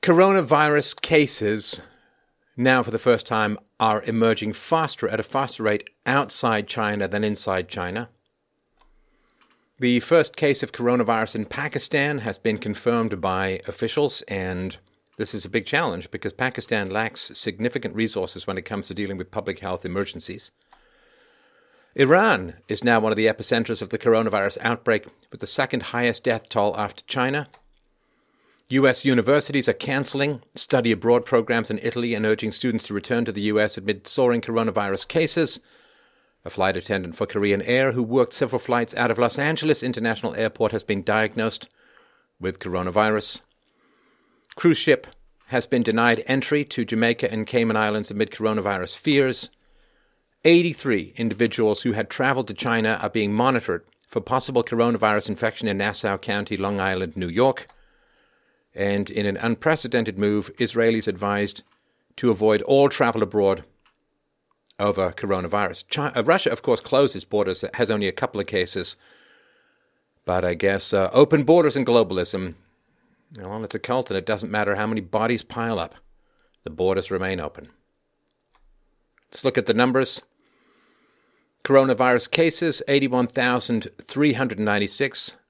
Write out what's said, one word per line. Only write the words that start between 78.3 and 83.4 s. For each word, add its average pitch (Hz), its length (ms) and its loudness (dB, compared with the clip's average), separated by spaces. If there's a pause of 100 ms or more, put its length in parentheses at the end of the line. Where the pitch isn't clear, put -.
Let's - 160 -16
look 131 140 2
at 110 80 -2
the 117 80 2
numbers. 127 480 2 (1400)
Coronavirus 127 640 4
cases, 165 560 2
eighty-one 127 400 2
thousand 123 600 0 (180)